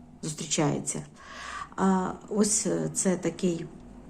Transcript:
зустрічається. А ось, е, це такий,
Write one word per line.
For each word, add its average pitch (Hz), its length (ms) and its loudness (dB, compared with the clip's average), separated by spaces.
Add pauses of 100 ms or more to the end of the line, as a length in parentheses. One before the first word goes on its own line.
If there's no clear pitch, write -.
(220)
зустрічається. - 800 0 (760)
А 190 340 4 (180)
ось, - 380 4
е, 165 280 2
це 185 220 4
такий, 165 480 0 (460)